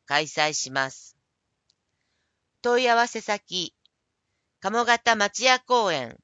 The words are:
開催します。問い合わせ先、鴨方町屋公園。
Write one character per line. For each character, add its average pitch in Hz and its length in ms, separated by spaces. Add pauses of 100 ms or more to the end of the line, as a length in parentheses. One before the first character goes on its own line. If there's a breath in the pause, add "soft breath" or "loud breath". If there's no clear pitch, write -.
開 147 220
催 151 260
し 135 180
ま 135 200
す。 - 260 (1400)
問 240 200
い 240 80
合 233 60
わ 240 120
せ 226 120
先、 185 560 (880)
鴨 220 240
方 233 300
町 208 280
屋 254 160
公 226 320
園。 131 320